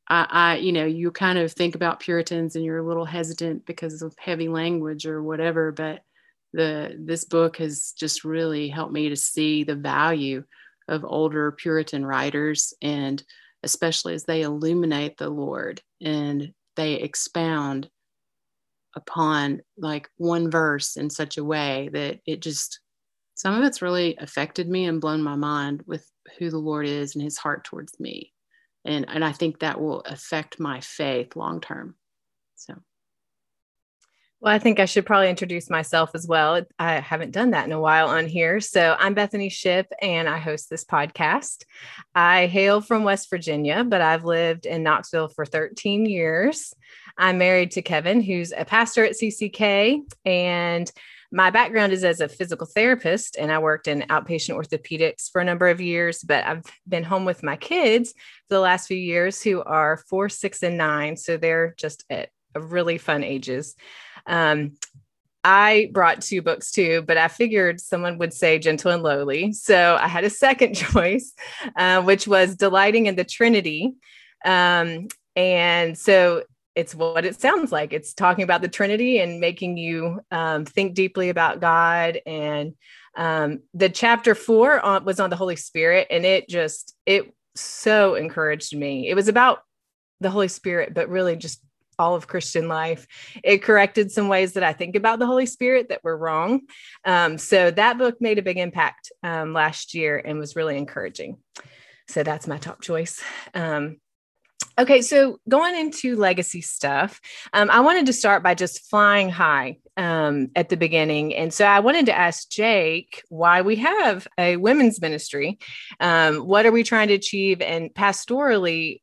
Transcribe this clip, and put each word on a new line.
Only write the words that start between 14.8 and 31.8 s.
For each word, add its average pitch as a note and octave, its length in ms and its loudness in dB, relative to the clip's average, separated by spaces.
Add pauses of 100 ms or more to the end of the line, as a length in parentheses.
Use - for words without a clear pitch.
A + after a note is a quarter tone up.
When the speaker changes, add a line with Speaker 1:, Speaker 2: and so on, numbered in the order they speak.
Speaker 1:
the D3 100 -8
Lord C#3 540 -8 (180)
and D3 540 -6 (220)
they D#3 180 -4
expound D3 960 -6 (1080)
upon, D3+ 640 -4 (160)
like, D3+ 400 -10
one E3+ 340 -2
verse D#3 460 -2
in D3 140 -6
such D3+ 260 -8
a D3+ 80 -8
way C#3+ 480 -4
that D3 320 -8
it D#3+ 160 -8
just, - 400 -10 (540)
some F#3+ 180 -4
of A3+ 100 0
it's C4+ 200 -2
really F3+ 340 0
affected D3+ 540 -6
me F#3 160 -2
and D#3+ 160 -2
blown D#3 200 -2
my C#3+ 140 -4
mind C#3+ 480 -4
with - 260 -12 (280)
who E3+ 100 -8
the D#3+ 80 -6
Lord D3+ 300 -4
is C#3+ 280 -6
and D3 80 -6
his D3 140 -8
heart - 280 -6
towards - 360 -16
me. - 320 -14 (540)
And, D3 200 -4
and D#3 160 -6
I D#3 100 -2
think D#3+ 260 -4
that D#3 200 -6
will D#3 240 -6
affect - 560 -10
my C#3+ 220 -8
faith C3 560 -6
long E3 240 -8
term. - 360 -14 (580)